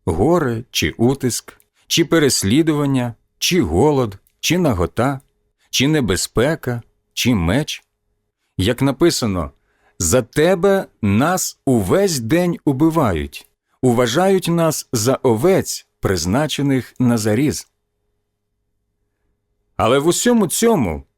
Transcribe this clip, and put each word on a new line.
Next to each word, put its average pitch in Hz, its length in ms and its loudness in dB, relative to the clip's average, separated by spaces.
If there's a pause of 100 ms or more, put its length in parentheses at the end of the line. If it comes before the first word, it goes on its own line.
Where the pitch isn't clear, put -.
Горе 120 640 0
чи 76 200 -4
утиск, - 680 -2 (300)
чи 165 180 0
переслідування, 143 1080 0 (240)
чи 170 240 0
голод, 113 560 0 (220)
чи - 180 -2
нагота, 131 640 -2 (480)
чи 131 180 0
небезпека, 123 920 -2 (320)
чи 247 220 0
меч? 98 480 -2 (760)
Як 113 240 -2
написано: 120 680 0 (480)
«За 95 220 0
тебе 185 680 0 (140)
нас 135 640 -2
увесь 135 540 0
день 165 460 0
убивають, 131 840 -2 (340)
уважають 131 680 2
нас 165 440 -2
за 123 240 0
овець, 139 720 0 (120)
призначених 131 1000 -2
на 120 180 2
заріз». 110 500 -2 (2000)
Але 120 220 2
в 151 80 -2
усьому 220 400 2
цьому 120 560 0 (140)